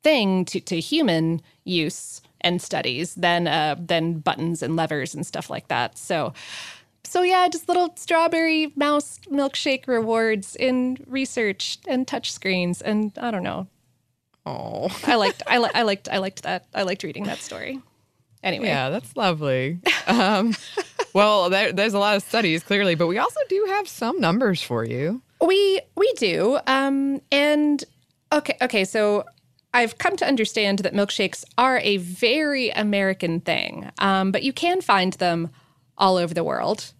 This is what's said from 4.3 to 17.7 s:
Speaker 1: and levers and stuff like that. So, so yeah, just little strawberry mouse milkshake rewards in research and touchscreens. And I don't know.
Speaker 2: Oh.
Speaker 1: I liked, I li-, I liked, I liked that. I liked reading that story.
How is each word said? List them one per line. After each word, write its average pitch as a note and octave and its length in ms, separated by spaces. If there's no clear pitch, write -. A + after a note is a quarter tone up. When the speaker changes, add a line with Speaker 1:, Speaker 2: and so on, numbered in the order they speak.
Speaker 1:
and D3 140
levers D#3 400
and D3+ 100
stuff - 240
like - 200
that. A#2+ 280
So, D#3 360
so F4+ 180
yeah, F4+ 240
just E4 200
little F4 280
strawberry D#4+ 800
mouse D4 440
milkshake C#4 560
rewards A3+ 680
in B3+ 500
research B3 800
and B3+ 180
touchscreens. F#3 800
And G#3+ 320
I B3 140
don't F#3+ 100
know. F#3 260
Speaker 2:
Oh. A#2 500
Speaker 1:
I B3 100
liked, A3 320
I B3 100
li-, A#3 160
I A#3+ 80
liked, G3+ 280
I - 100
liked F#3+ 240
that. F#3 320
I G3+ 80
liked F#3 200
reading F#3 200
that - 160
story. - 420